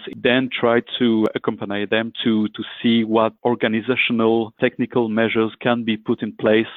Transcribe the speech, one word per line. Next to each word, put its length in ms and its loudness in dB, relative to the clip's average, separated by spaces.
then 340 2
try 300 2
to 360 2
accompany 500 -4
them 260 -2
to, 260 0
to 140 -12
see 240 2
what 280 2
organizational 1120 0
technical 480 0
measures 440 0
can 240 0
be 100 0
put 260 -4
in 140 -6
place 300 2